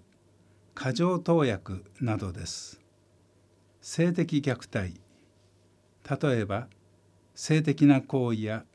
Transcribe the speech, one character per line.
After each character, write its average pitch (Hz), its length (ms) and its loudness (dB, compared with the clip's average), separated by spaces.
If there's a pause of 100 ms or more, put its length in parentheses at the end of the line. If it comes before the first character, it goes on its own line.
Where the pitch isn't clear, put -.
(720)
過 - 180 -4
剰 175 280 0
投 170 260 2
薬 95 400 -4 (160)
な 110 160 0
ど 98 160 -6
で 90 140 -10
す。 - 340 -14 (1000)
性 170 300 0
的 170 260 0
虐 139 180 0 (120)
待。 90 320 -6 (1040)
例 135 360 -2
え 107 60 -2
ば、 98 220 -6 (680)
性 156 260 0
的 151 240 4
な 139 160 8
行 123 320 0
為 107 80 -2
や 107 340 -6